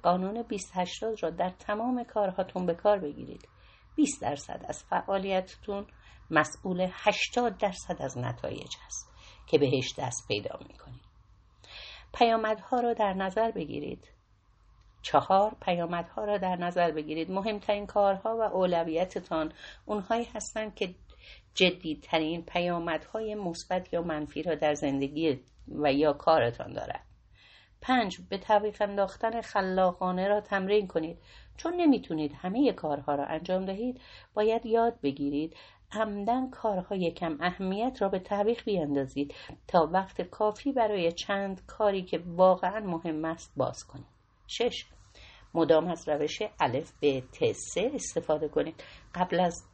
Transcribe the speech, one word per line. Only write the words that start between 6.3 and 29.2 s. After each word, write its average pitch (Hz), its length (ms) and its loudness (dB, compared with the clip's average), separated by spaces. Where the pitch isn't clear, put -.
مسئول 180 640 2
هشتاد 208 680 0
درصد 185 440 -2
از 131 160 -6
نتایج 120 540 -6
هست - 260 -14
که 151 120 4
بهش 135 400 0
دست 127 300 -8
پیدا - 300 -4
می‌کنید. - 340 -20
پیامدها 226 680 2
را 240 120 0
در 214 200 0
نظر 190 380 -2
بگیرید. 147 580 -8
چهار، 190 600 4
پیامدها 175 640 -2
را 208 140 0
در 185 180 0
نظر 175 340 2
بگیرید. 156 400 -4
مهمترین 202 560 -2
کارها 202 500 2
و 226 60 0
اولویتتان 175 1080 0
اونهایی 214 400 -2
هستند 214 500 -8
که 185 200 -4
جدیترین 165 880 2
پیامدهای 175 920 -4
مثبت 185 580 -6
یا 170 100 0
منفی 151 400 -4
را 160 120 0
در 151 200 2
زندگی 143 680 0
و 147 240 2
یا 147 200 4
کارتان 131 600 2
دارد. - 320 -8
پنج، 233 380 0
به 196 100 -4
تعویق 208 440 2
انداختن 202 580 0